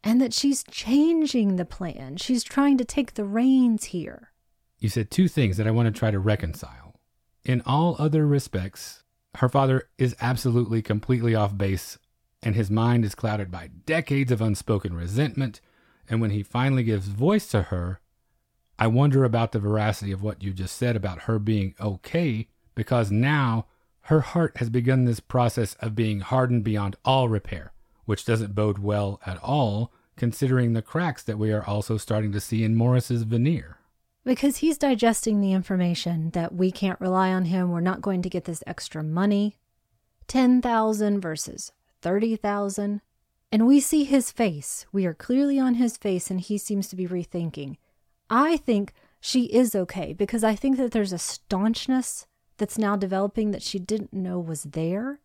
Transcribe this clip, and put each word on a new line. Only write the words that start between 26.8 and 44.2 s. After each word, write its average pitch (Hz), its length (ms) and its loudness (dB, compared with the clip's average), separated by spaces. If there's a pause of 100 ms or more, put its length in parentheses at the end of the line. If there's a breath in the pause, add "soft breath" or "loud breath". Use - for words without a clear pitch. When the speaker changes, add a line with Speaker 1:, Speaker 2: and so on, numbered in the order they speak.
Speaker 2:
all 131 240 4
repair, 98 420 -4 (320)
which - 220 -2
doesn't 110 280 0
bode 104 260 2
well 101 460 -2
at 90 120 -6
all, 117 560 0 (240)
considering 123 560 2
the 113 80 0
cracks 160 420 -4
that 104 160 -6
we 107 140 2
are 104 120 -2
also 104 300 -2
starting 107 380 -2
to 104 80 -2
see 110 240 -2
in 110 100 2
Morris's 120 480 2
veneer. 117 540 -2 (480)
Speaker 1:
Because 262 320 0
he's 311 200 0
digesting 226 600 2
the 196 140 2
information 175 800 -2
that 170 220 -4
we 185 160 2
can't 185 300 -4
rely 185 320 2
on 185 140 0
him, 180 260 0
we're 170 80 -2
not 180 220 -2
going 185 220 -2
to 185 60 -4
get 175 140 -4
this 165 240 -8
extra - 360 -10
money. 202 540 0 (720)
Ten 254 340 4
thousand 220 600 0
versus - 500 -8 (300)
thirty 208 340 0
thousand. 202 640 -4 (520)
And 226 160 4
we 277 120 8
see 294 240 2
his 269 280 2